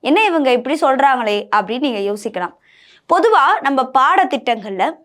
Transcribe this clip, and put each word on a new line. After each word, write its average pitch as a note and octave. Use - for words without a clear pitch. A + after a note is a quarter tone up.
என்ன F#4+
இவங்க D4
இப்படி C4
சொல்றாங்களே C4
அப்படின்னு A#3
நீங்க G#3+
யோசிக்கலாம். G#3
பொதுவா F#4+
நம்ம C4+
பாடத்திட்டங்கள்ல B3